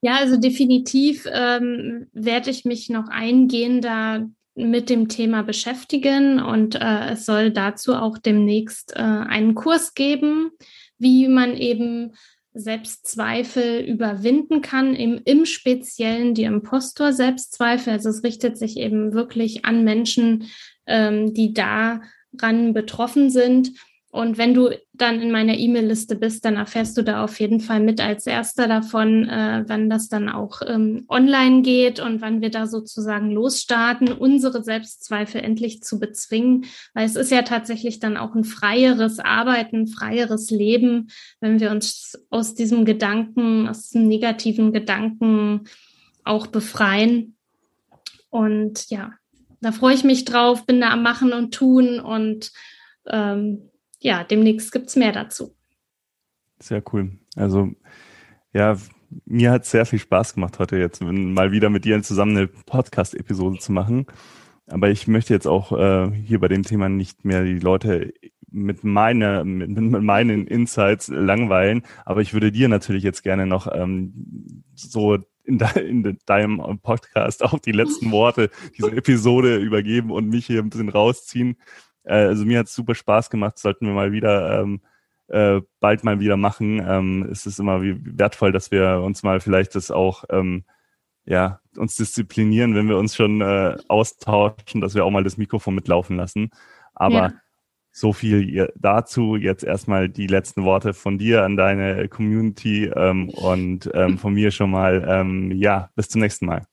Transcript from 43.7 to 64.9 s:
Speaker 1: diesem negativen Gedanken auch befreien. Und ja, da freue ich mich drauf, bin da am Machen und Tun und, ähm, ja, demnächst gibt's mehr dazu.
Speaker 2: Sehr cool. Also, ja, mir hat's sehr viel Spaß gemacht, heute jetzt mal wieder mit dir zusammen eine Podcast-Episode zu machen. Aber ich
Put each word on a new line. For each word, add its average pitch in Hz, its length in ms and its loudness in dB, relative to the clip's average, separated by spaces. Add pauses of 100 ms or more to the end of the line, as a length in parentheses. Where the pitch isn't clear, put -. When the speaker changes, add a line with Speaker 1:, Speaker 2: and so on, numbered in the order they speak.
Speaker 1:
diesem 226 180 4
negativen 220 640 2
Gedanken 214 880 0 (600)
auch 214 220 -2
befreien. 220 880 0 (960)
Und 214 600 -2
ja, 208 220 -10 (460)
da 226 120 -4
freue 254 240 4
ich 262 80 0
mich 262 200 4
drauf, 240 440 2
bin 247 140 4
da 233 100 2
am 233 100 0
Machen 240 320 2
und 240 180 -4
Tun 254 480 4
und, 220 520 -4 (560)
ähm, 208 640 -4 (340)
ja, 180 200 -2
demnächst 220 480 2
gibt's 254 240 -2
mehr 220 160 2
dazu. - 420 -8 (1040)
Speaker 2:
Sehr 104 320 -6
cool. 95 220 -4 (240)
Also, 98 340 2 (800)
ja, 104 240 2 (500)
mir 120 260 4
hat's 123 200 0
sehr 117 140 4
viel 117 140 -2
Spaß - 340 2
gemacht, 92 260 -6
heute 95 160 -2
jetzt 90 260 -2
mal 95 520 0
wieder 104 160 4
mit 101 160 0
dir 107 180 2
zusammen 104 320 0
eine 98 120 2
Podcast-Episode 95 1120 -4
zu - 120 -8
machen. 110 340 -2 (600)
Aber 95 220 2
ich 101 180 -2